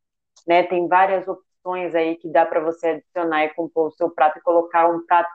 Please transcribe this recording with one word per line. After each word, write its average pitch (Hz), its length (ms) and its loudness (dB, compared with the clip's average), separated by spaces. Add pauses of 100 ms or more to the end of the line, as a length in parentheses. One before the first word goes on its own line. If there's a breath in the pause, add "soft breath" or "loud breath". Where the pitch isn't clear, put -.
(460)
né? 175 180 4
Tem 175 240 -2
várias 185 400 2
opções 180 680 -10
aí 165 220 0
que 170 140 -16
dá 165 160 4
pra 165 140 -2
você 165 300 -4
adicionar 160 560 -4
e 156 80 -10
compor 160 340 -2
o 151 40 -8
seu 165 180 -4
prato 156 280 0
e - 40 -20
colocar 170 460 2
um 170 180 -2
prato 170 280 2